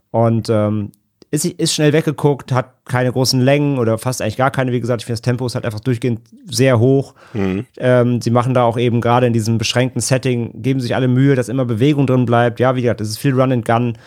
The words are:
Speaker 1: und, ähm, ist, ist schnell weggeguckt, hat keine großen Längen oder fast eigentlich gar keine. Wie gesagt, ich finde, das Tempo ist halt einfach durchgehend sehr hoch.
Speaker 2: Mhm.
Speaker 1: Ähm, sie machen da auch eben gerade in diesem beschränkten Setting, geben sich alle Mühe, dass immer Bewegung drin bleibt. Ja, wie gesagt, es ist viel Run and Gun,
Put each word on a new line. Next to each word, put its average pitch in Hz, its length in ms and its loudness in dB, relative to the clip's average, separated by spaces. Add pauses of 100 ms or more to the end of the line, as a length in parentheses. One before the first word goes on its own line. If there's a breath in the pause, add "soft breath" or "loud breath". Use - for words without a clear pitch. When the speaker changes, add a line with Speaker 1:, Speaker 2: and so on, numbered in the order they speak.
(100)
Speaker 1:
und, 113 380 0
ähm, 107 440 0 (380)
ist, 151 140 -2
ist 165 300 -2
schnell 151 180 2
weggeguckt, 143 600 -2
hat - 320 -4
keine 127 260 -2
großen 127 300 0
Längen 143 380 2
oder 113 200 0
fast 127 240 -6
eigentlich 104 140 -4
gar 131 140 0
keine. 131 200 -2
Wie 123 100 -2
gesagt, 117 220 -4
ich - 40 -18
finde, 117 100 -6
das 110 60 -10
Tempo 123 240 -2
ist 117 100 -6
halt - 80 -6
einfach 107 160 -6
durchgehend 120 400 -2 (260)
sehr 127 320 2
hoch. 135 360 2 (180 loud breath)
Speaker 2:
Mhm. 98 340 -2 (120)
Speaker 1:
Ähm, 123 420 2
sie 117 100 -2
machen 120 240 2
da 123 80 2
auch 117 160 0
eben 120 220 0
gerade 120 260 2
in 120 60 2
diesem 113 260 0
beschränkten 123 420 -2
Setting, 120 640 -4
geben 131 180 -2
sich 120 140 -4
alle 127 140 0
Mühe, 131 260 4
dass 123 140 -2
immer 131 160 -2
Bewegung 131 420 0
drin 127 200 2
bleibt. 117 340 0
Ja, 127 160 2
wie 127 60 -4
gesagt, 113 180 -2
es 107 80 -6
ist 107 100 -8
viel 139 160 0
Run 131 180 2
and 120 120 -2
Gun, 117 420 0